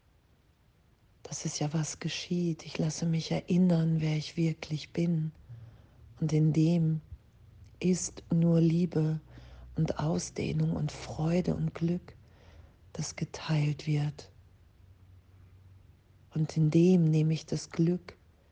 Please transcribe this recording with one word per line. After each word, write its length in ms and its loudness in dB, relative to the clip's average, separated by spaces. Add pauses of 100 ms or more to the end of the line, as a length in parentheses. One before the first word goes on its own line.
(1200)
Das 220 -12
ist 140 -6
ja, 140 -2
was 260 -4
geschieht. 680 -4
Ich 120 -10
lasse 280 -2
mich 260 -2
erinnern, 680 2
wer 160 0
ich 220 -6
wirklich 540 -2
bin. 400 0 (880)
Und 140 0
in 200 4
dem 480 2 (800)
ist 520 -2
nur 300 4
Liebe 580 2 (560)
und 220 -2
Ausdehnung 800 -2
und 160 -4
Freude 640 -2
und 180 -4
Glück, 420 -4 (760)
das 240 -10
geteilt 720 -2
wird. 420 -2 (2000)
Und 240 -2
in 140 4
dem 340 6
nehme 280 4
ich 120 -6
das 240 -6
Glück 480 -2 (340)